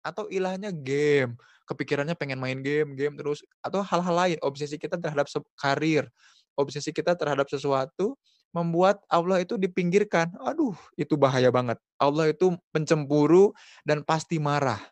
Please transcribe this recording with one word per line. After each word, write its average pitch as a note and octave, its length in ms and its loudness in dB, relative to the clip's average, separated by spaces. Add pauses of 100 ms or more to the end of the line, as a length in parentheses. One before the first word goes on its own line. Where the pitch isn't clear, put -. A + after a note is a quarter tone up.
Atau F3 320 -10
ilahnya F#3+ 400 -4
game, C#3 640 0 (320)
kepikirannya C#3+ 480 -4
pengen C3+ 240 -6
main C3 240 -6
game, D3 320 -2
game C#3+ 220 -4
terus. D3 260 -6 (160)
Atau G3 240 -4
hal-hal F3 320 0
lain, F3 240 0
obsesi C#3+ 400 -6
kita E3 160 0
terhadap D3 320 -2
se-, - 160 -6 (160)
karir, C#3+ 480 0 (480)
obsesi C#3+ 400 -4
kita D#3+ 160 0
terhadap D3 400 0
sesuatu, C#3 640 -2 (400)
membuat F3 560 2
Allah F3 320 2
itu G3+ 160 -4
dipinggirkan. F3+ 800 0
Aduh, C4 380 -2 (180)
itu - 220 -2
bahaya C3 340 4
banget. B2 240 0 (240)
Allah D3+ 320 2
itu F3+ 240 2 (160)
pencemburu D#3 800 4 (320)
dan D3+ 160 0
pasti D#3+ 400 -2
marah. C#3 400 0 (120)